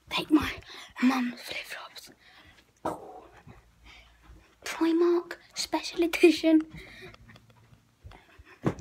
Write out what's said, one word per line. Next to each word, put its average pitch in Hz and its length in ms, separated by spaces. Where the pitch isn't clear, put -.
take - 200
my 302 200
mum's 254 380
flip-flops. - 680
Ooh. - 380
Primark 339 720
special - 500
edition. 320 580